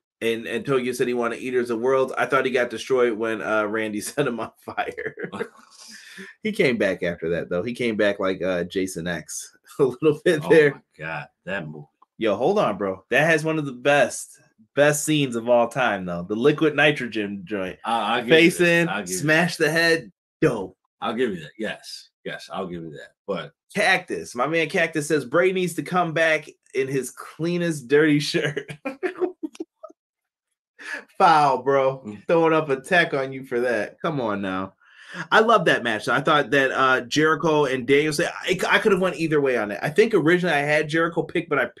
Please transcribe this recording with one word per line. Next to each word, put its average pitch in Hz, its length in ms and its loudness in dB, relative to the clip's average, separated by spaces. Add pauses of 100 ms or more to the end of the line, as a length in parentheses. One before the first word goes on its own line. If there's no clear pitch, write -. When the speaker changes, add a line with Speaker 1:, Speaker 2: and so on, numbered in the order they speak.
(220)
Speaker 1:
And, 113 260 -2
and 107 180 -4
Tokyo 123 280 0
said 123 140 -2
he 123 80 0
wanted 117 240 -2
Eaters 123 320 -2
of 113 80 -2
Worlds. 131 380 2
I 123 80 0
thought 131 200 2
he 127 60 -2
got 123 180 0
destroyed 120 440 0
when, 110 280 -4
uh, 107 240 0
Randy 104 360 -4
<laughs> - 0 -
set - 260 -4
him 117 120 -6
on 113 180 -10
fire. - 580 -8 (160)
<laughs> - 160 -8 (960)
He 214 80 -2
came 143 260 2
back 95 240 0
after 85 280 -2
that, 82 200 -2
though. 87 140 -2
He 120 100 -6
came 117 240 -2
back 101 220 2
like, 95 240 -2
uh, 87 220 -2
Jason 90 420 -4
X - 440 -10 (160)
<laughs> - 120 -8
a 151 40 2
little 147 400 0
bit 160 200 2
Speaker 2:
Oh 175 60 0
Speaker 1:
there. 151 260 6
Speaker 2:
my - 60 -20 (160)
God, 80 300 -8 (180)
that 90 220 -6
movie. 76 200 -16 (320)
Speaker 1:
Yo, 104 160 2
hold 165 240 0
on, 113 180 0
bro. 95 320 -6
That 135 160 4
has 160 180 2
one 160 140 -2
of 151 80 -4
the 139 60 -8
best, 127 680 0 (360)
best 147 300 2
scenes 143 300 0
of 113 140 -2
all 120 180 6
time, 110 380 -2
though. 87 160 -6
The 95 140 -6
liquid 147 400 2
nitrogen 110 720 0
joint. 92 380 -6
Speaker 2:
I, 117 340 0
I'll 127 40 -4
give 120 80 -2
Speaker 1:
Face 170 300 6
Speaker 2:
you 175 80 4
that. 170 40 4
Speaker 1:
in, 170 180 2
Speaker 2:
I'll 202 120 -4
give 180 80 -8
you 185 80 -4
Speaker 1:
smash 160 400 2
Speaker 2:
that. 160 80 0
Speaker 1:
the 151 60 2
head. 165 400 0 (280)
Dope. 117 380 -2 (240)
Speaker 2:
I'll 110 140 -4
give 117 160 0
you 87 80 -8
that. 76 180 -16
Yes. - 520 -10 (140)
Yes, - 300 -12
I'll 92 140 -6
give 85 160 -10
you 80 80 -14
that. 67 220 -18 (120)
But 82 260 -8 (220)
Speaker 1:
Cactus. 170 640 -2
My 123 100 -2
man 160 240 -2
Cactus 165 380 -2
says 147 180 0
Bray 170 260 2
needs 180 220 -2
to 147 100 -6
come 175 300 -2
back 156 340 0 (280)
in 135 120 0
his 135 220 -4
cleanest 165 800 -4
dirty 147 320 4
shirt. 147 520 -4 (140)
<laughs> 277 140 -10 (2250)
Foul, 147 460 4
bro. 135 420 2
Speaker 2:
Mm. 104 220 -14
Speaker 1:
Throwing 165 260 4
up 151 160 2
a 131 100 0
tech 170 340 2
on 135 200 -4
you 131 100 -12
for 123 180 -2
that. 117 400 -2
Come 156 200 -4
on 101 200 -2
now. 95 320 -6 (580)
I 202 100 6
love 220 240 4
that 131 180 2
match. 110 240 -2
I 127 140 2
thought 147 300 2
that, 135 200 4
uh, 127 300 2
Jericho 151 640 2
and 127 200 -4
Danielson, 151 400 2 (160)
I, 175 160 -2 (100)
I 196 120 4
could 220 120 2
have 185 100 2
went 180 160 -2
either 156 220 0
way 131 180 2
on 104 120 -2
it. 101 140 -8
I 143 60 -2
think 220 260 2
originally 170 400 2
I 143 60 0
had 151 280 0
Jericho 165 320 -2
picked, - 280 -6
but 143 100 0
I 127 80 0 (120)